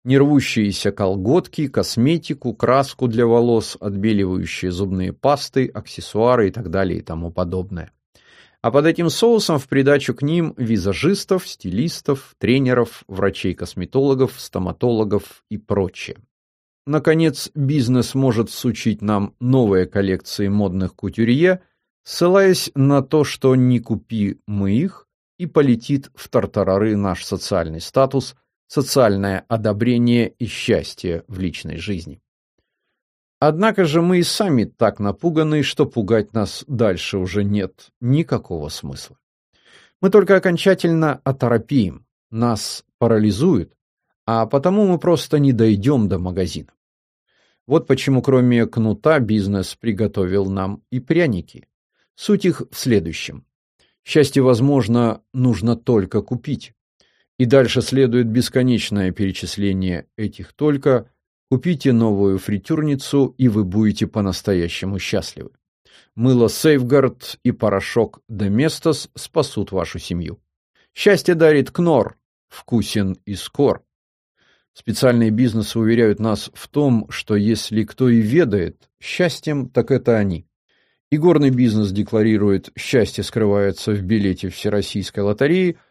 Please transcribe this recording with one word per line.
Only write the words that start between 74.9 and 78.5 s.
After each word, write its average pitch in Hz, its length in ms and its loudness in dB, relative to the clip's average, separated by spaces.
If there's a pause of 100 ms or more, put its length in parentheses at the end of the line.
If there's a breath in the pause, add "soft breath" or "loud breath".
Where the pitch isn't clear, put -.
бизнесы 110 480 0
уверяют 113 420 2
нас 107 340 -2
в - 160 -20
том, 131 400 0
что - 260 -4
если 107 480 -2
кто 127 240 -2
и 117 140 4
ведает 107 680 0 (120)